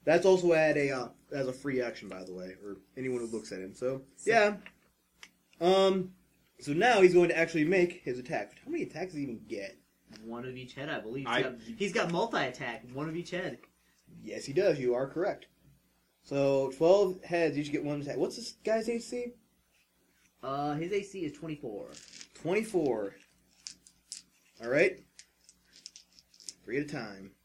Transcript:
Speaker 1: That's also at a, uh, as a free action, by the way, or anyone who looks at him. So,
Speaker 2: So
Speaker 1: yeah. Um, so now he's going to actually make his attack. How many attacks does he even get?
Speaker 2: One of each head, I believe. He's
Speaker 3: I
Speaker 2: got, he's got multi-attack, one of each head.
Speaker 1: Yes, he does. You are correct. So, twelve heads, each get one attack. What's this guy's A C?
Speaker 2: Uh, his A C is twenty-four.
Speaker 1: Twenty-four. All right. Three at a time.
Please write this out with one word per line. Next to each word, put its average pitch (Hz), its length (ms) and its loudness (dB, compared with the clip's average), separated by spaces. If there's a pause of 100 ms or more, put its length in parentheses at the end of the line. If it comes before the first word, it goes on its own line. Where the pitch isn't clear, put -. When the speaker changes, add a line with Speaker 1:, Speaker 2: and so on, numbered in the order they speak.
Speaker 1:
That's 175 220 6
also 175 280 6
at 156 220 4
a, 143 140 2
uh, 131 180 -4 (220)
as 139 160 -2
a 127 60 -4
free 131 280 -2
action, 117 280 -6
by 92 160 -12
the 90 100 -12
way, 92 300 -12
or 101 140 -12 (180)
anyone 127 240 -4
who 117 80 -8
looks 110 240 -10
at 92 80 -10
him. 95 140 -12
So, 135 280 -6 (140)
Speaker 2:
So - 140 -4
Speaker 1:
yeah. 208 260 4 (1040)
Um, 190 500 4 (500)
so 143 120 -6
now 208 280 6
he's 180 140 10
going 175 160 8
to 165 80 2
actually 165 260 2
make 175 400 2
his 127 140 -6
attack. 123 440 -6
How 262 80 -14
many 320 120 -4
attacks 180 300 -8
does - 20 -18
he 147 80 -6
even 120 260 -8
get? 98 300 -10 (440)
Speaker 2:
One 117 220 -12
of 127 120 -12
each 127 180 -16
head, 147 160 -10
I 127 100 -6
believe. 120 260 -8
He's 113 100 -2
Speaker 3:
I 143 60 2
Speaker 2:
got, - 120 -4 (240)
he's 196 160 -2
got 170 180 0
multi-attack, 147 800 -4
one 143 160 -6
of 160 80 -8
each 165 140 -8
head. 175 280 -8 (640)
Speaker 1:
Yes, 107 220 -10
he 139 80 -10
does. 165 260 4
You 123 160 2
are 131 140 -2
correct. - 380 -4 (760)
So, 139 540 2
twelve 185 480 4
heads, 165 340 0
each 147 140 -4
get 147 100 -2
one 147 200 -4
attack. 135 160 -6
What's - 180 -2
this - 160 -12 (120)
guy's 220 240 0
A 233 120 -2
C? 240 320 -8 (1120)
Speaker 2:
Uh, 143 320 -4
his 170 180 -4
A 196 100 0
C 190 220 -10
is 143 80 -6
twenty-four. 139 580 -10 (440)
Speaker 1:
Twenty-four. 156 840 0 (1500)
All 117 60 -8
right. 165 300 4 (1700)
Three 110 140 -6
at 147 60 -4
a 147 40 -14
time. 104 420 -12 (140)